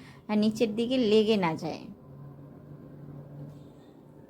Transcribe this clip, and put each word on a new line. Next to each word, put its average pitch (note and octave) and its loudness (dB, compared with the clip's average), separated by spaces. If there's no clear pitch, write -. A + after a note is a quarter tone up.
আহ, G#3+ 2
নিচের G#3+ 2
দিকে A#3+ 2
লেগে A3 6
না E3+ 2
যায়। D3+ -4